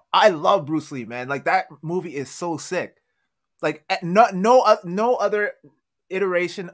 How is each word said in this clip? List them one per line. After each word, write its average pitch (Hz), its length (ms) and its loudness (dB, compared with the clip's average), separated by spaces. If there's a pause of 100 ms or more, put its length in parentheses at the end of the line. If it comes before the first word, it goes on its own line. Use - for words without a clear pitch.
(120)
I 190 180 6
love 170 360 0
Bruce 151 260 -4
Lee, 127 140 -8
man. 123 220 -10
Like, 135 180 -6
that 185 220 0 (160)
movie 165 320 -6
is 139 160 -6
so 170 260 -6
sick. 139 400 -8 (640)
Like, 156 300 -4
eh, 190 100 -2
no, 190 320 4
no, 226 280 4
uh, 220 220 6
no 208 340 0
other 208 360 -2 (560)
iteration 180 640 -4